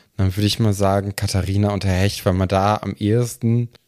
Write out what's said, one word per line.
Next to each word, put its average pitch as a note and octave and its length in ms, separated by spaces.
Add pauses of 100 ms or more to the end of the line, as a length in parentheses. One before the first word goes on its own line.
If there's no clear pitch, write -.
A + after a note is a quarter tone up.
(180)
Dann F#2+ 180
würd G#2 100
ich G#2 140
mal A2 140
sagen, G2 420
Katharina G2 560
und G2 140
Herr F#2 140
Hecht, G2+ 260
weil F#2 80
man F#2 140
da G2 300
am G2 200
ehesten A#2 720 (180)